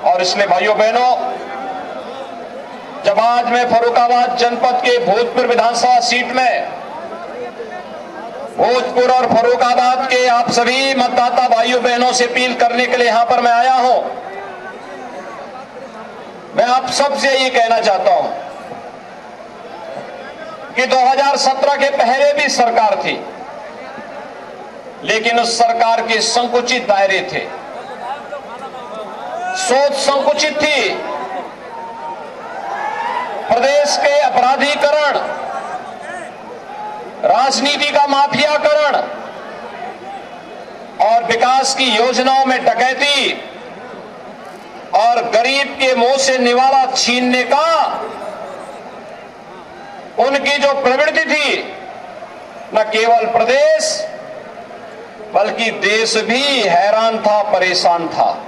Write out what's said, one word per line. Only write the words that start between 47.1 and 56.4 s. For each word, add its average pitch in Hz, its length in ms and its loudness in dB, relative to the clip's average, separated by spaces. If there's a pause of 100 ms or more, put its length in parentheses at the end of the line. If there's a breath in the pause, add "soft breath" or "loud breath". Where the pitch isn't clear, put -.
का 294 240 2 (2500)
उनकी 269 380 2
जो 277 220 4
प्रवृत्ति 277 440 2
थी, 294 380 0 (1120)
न 214 120 4
केवल 220 420 2
प्रदेश 269 560 4 (1500)
बल्कि 214 360 2 (120)
देश 220 400 2
भी 262 400 0